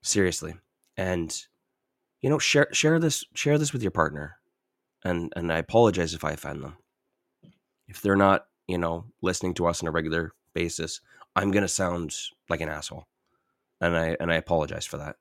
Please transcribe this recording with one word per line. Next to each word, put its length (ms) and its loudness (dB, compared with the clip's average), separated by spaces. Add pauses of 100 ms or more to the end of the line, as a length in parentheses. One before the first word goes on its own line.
Seriously. 500 0 (420)
And, 360 -2 (880)
you 80 0
know, 120 2
share, 320 4
share 260 4
this, 260 0 (100)
share 220 2
this 160 0
with 100 -4
your 100 0
partner. 440 0 (680)
And, 320 -2
and 160 -2
I 60 2
apologize 540 4
if 120 -10
I 80 -2
offend 320 -10
them. 120 -14 (1080)
If 160 -18
they're 140 4
not, 300 6 (200)
you 120 -2
know, 260 -2 (160)
listening 340 -2
to 120 0
us 140 0
on 60 -4
a 60 -4
regular 400 -2 (220)
basis, 460 -4 (360)
I'm 160 0
gonna 160 2
sound 480 -2 (320)
like 120 -2
an 80 -4
asshole. 380 -10 (760)
And 160 2
I, 220 0
and 140 -2
I 60 2
apologize 480 -2
for 100 -12
that. 240 -12